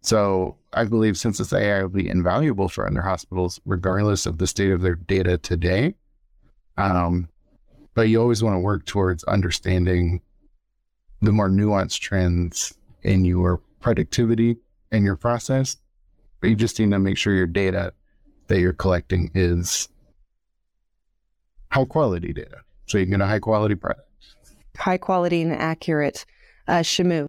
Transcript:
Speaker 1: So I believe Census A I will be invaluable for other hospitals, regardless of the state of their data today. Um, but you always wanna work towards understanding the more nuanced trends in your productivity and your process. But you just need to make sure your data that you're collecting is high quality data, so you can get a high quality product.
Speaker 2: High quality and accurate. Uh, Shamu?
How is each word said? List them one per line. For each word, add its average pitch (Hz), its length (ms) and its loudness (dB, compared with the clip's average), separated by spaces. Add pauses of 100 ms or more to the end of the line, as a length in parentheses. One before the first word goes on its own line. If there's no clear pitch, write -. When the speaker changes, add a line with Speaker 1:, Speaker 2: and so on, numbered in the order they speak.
Speaker 1:
So 98 560 0 (160)
I 117 100 0
believe 110 340 2
Census - 360 -4
A 101 180 0
I 98 120 0
will 92 60 -4
be 95 200 -2
invaluable 95 580 0
for - 180 -6
other 95 160 -2
hospitals, 92 640 -4
regardless 98 600 0
of 80 140 -6
the 92 80 0
state 98 240 0
of 90 100 0
their 90 140 0
data 90 420 0
today. 92 580 -2 (840)
Um, 87 520 0 (640)
but 113 160 2
you 113 120 4
always 117 220 2
wanna 101 160 2
work 95 260 -2
towards 92 400 0
understanding 90 960 0 (1000)
the 104 100 2
more 104 180 2
nuanced 98 500 2
trends 87 760 -2 (300)
in 98 200 2
your 90 380 2 (180)
productivity 117 800 0 (340)
and 104 140 2
your 98 100 0
process. 131 600 -2 (640)
But 92 80 0
you 113 60 4
just 110 220 -2
need 107 140 2
to 101 80 2
make 95 180 0
sure 104 160 0
your 92 140 2
data 92 460 -2 (540)
that 95 120 2
you're 90 140 2
collecting 87 600 0
is 87 540 0 (1800)
high 135 140 2
quality 92 480 -2
data, - 240 -14 (280)
so - 120 -2
you 95 80 4
can 95 60 -2
get 98 100 2
a 98 60 2
high 107 120 0
quality 107 360 0
product. - 320 -8 (680)
Speaker 2:
High 185 200 0
quality 175 440 0
and 165 120 -2
accurate. 160 720 -2 (420)
Uh, 170 120 2
Shamu? 165 500 0